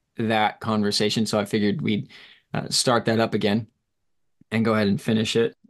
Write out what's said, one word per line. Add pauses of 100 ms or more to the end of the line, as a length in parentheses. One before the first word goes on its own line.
(180)
that
conversation,
so
I
figured
we'd, (440)
uh,
start
that
up
again (840)
and
go
ahead
and
finish
it. (140)